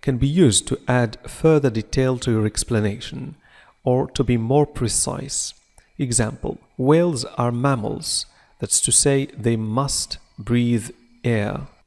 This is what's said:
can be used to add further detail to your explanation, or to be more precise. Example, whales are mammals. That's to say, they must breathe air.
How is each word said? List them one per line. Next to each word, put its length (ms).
can 160
be 100
used 420
to 100
add 300
further 420
detail 480
to 120
your 160
explanation, 920
or 280
to 120
be 120
more 300
precise. 880
Example, 600
whales 460
are 160
mammals. 760
That's 200
to 120
say, 340
they 300
must 600
breathe 520
air. 460